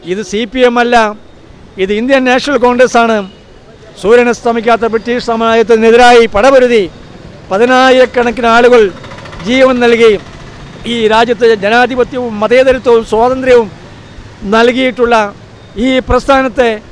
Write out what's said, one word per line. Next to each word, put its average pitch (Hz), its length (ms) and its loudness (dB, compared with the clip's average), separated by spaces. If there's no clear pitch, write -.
ഇത് 202 180 -8
സി 208 100 -6
പി 262 160 -4
എം 240 140 -2
അല്ല, 240 140 0
ഇത് 190 180 -4
ഇന്ത്യൻ 262 280 0
നാഷണൽ 262 360 -2
കോൺഗ്രസ് 247 380 0
ആണ്. 226 140 0
സൂര്യൻ 240 320 2
അസ്തമിക്കാത്ത 233 600 -2
ബ്രിട്ടീഷ് 240 360 -4
സാമ്രാജ്യത്തിനെതിരായി 226 960 2
പടപൊരുതി 247 480 2
പതിനായിരക്കണക്കിന് 247 1040 0
ആളുകൾ 240 260 4
ജീവൻ 262 380 2
നൽകി 233 280 4
ഈ 240 40 -4
രാജ്യത്ത് 233 340 0
ജനാധിപത്യവും 240 800 -2
മതേതരത്വവും 240 680 0
സ്വാതന്ത്ര്യവും 247 560 0
നൽകിയിട്ടുള്ള 240 640 0
ഈ - 20 0
പ്രസ്ഥാനത്തെ 254 640 0